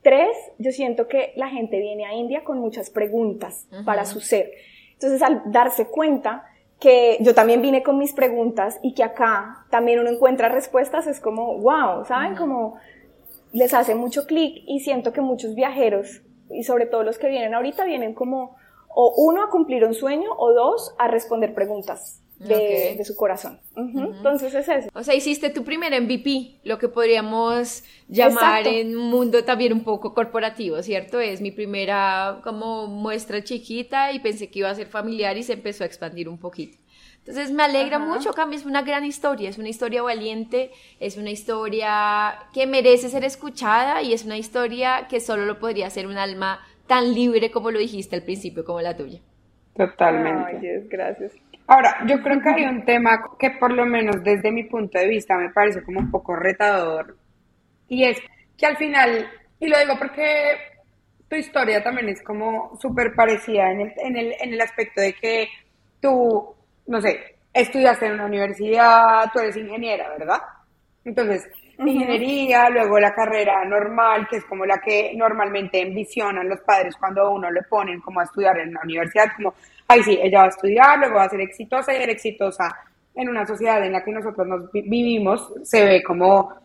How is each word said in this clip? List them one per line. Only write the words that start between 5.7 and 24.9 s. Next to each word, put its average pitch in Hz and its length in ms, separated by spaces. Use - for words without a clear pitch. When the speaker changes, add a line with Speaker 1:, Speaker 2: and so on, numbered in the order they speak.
Speaker 1:
cuenta 277 580
que 240 420
yo 233 140
también 233 260
vine 269 220
con 277 160
mis 285 120
preguntas 233 680
y 254 140
que 254 80
acá 226 640
también 240 300
uno 240 100
encuentra 247 400
respuestas, 277 580
es 277 140
como, 220 380
wow, 240 460
¿saben? 277 280
Speaker 2:
Ujú. - 80
Speaker 1:
Como 247 360
les 247 200
hace 247 220
mucho 247 300
clic 311 420
y 277 120
siento 254 340
que 294 80
muchos 247 340
viajeros, 254 640
y 226 140
sobre 240 220
todo 226 180
los 226 160
que 285 100
vienen 233 240
ahorita, 277 320
vienen 254 280
como, 254 440
o 240 240
uno, 330 260
a 415 60
cumplir 285 360
un 226 80
sueño, 294 440
o 240 160
dos, 277 440
a 240 100
responder 226 460
preguntas 202 640
de, 214 160
Speaker 2:
Ok. 196 40
Speaker 1:
de 202 80
su 208 100
corazón. - 440
Ujú. 247 240
Speaker 2:
Ujú. 349 180
Speaker 1:
Entonces 262 380
es 285 120
eso. 277 280